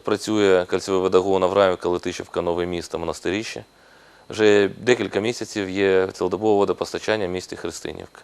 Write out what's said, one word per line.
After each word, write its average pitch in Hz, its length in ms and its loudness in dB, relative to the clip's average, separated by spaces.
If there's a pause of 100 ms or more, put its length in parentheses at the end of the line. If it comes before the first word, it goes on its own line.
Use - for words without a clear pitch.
працює 101 680 2
кольцевий 95 300 -2
водогон 95 440 2
Аврамівка, 92 440 2
Летичівка, 87 540 -4
Нове 87 240 -2
місто, 85 320 -6
Монастиріще. 85 680 -6 (680)
Вже 104 380 4
декілька 107 520 0
місяців 107 500 -4
є 95 420 2
цілодобове 92 440 0
водопостачання 98 720 -2
в 87 40 -4
місті 90 260 -8
Христинівка. - 680 -12